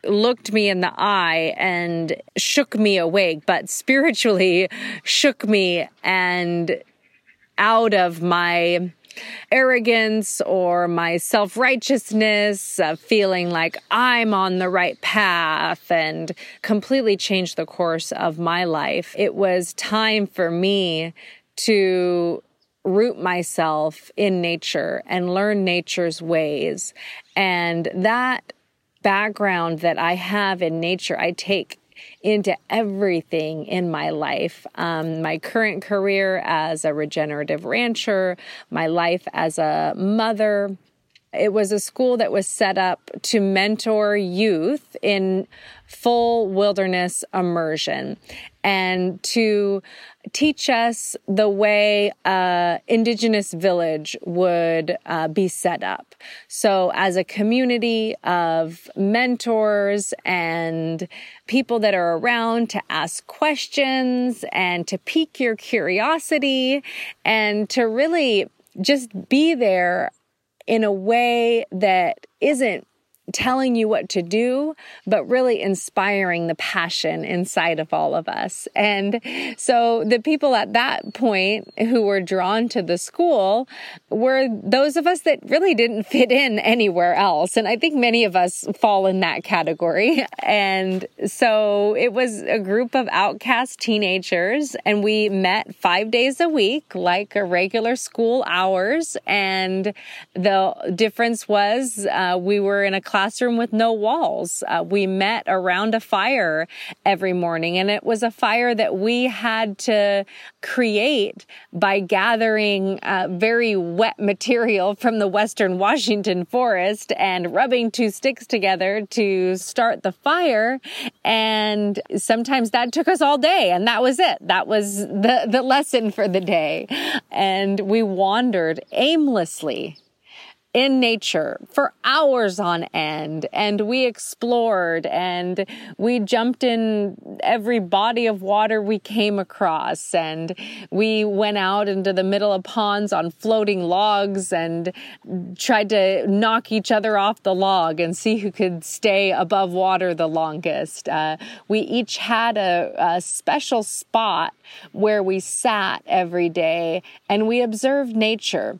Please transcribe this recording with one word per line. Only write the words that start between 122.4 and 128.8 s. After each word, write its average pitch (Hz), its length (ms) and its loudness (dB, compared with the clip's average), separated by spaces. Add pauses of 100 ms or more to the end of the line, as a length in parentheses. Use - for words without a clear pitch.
that 240 220 0
took 320 160 0
us 370 120 2
all 294 160 4
day, 269 360 4
and 180 140 2
that 233 140 2
was 254 180 2
it. 339 220 4
That 170 260 2
was 202 400 0
the, 226 400 2
the 240 140 2
lesson 262 500 2
for 208 160 0
the 190 140 2
day. 165 460 -2 (440)
And 196 500 0
we 208 220 2
wandered 190 800 0 (100)